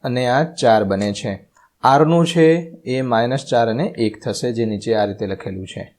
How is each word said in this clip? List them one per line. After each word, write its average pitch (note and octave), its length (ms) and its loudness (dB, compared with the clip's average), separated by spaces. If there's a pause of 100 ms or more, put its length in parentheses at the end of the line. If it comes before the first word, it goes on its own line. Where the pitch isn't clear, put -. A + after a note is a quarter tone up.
અને B2 240 -2
આ C3 160 2
ચાર A2+ 400 4
બને G2 300 -2
છે. G2 320 -8 (380)
આરનું D#3 420 4
છે E3 220 4 (380)
એ C3 160 -4
માઇનસ B2 440 0
ચાર A#2 240 2
અને B2+ 280 -2
એક G#2+ 240 -2
થશે, A#2+ 300 -4
જે A2+ 140 -2
નીચે A2 300 -2
આ G#2 100 2
રીતે G2+ 220 -6
લખેલું F#2+ 380 -8
છે. - 340 -14